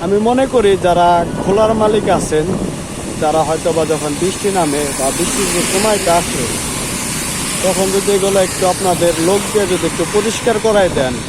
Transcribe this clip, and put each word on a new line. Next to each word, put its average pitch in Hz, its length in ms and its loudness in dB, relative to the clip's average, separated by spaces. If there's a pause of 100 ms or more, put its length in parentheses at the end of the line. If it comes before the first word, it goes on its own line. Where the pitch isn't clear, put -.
আমি 190 120 2 (120)
মনে 254 160 2 (100)
করি 202 180 4 (140)
যারা 175 220 4 (340)
খোলার 214 380 2
মালিক 214 260 2 (120)
আছেন, 156 280 -2 (760)
যারা 156 260 2
হয়তো 160 280 -2
বা 165 60 2 (100)
যখন 147 180 -2 (100)
বৃষ্টি 190 280 -2 (100)
নামে 147 240 0 (160)
বা 131 80 0 (100)
বৃষ্টির 175 380 -2
যে 175 80 0 (100)
সময়টা 190 480 2
আসে, 127 240 -4 (1200)
তখন 185 300 2
যদি 196 220 0
এগুলো 196 300 2
একটু 190 260 -4
আপনাদের 175 400 2 (160)
লোক 196 120 2 (100)
দিয়ে 202 220 2
যদি 170 180 -2
একটু 165 140 -2 (100)
পরিষ্কার 214 420 0 (100)
করাই 202 320 4
দেন 127 160 -2 (140)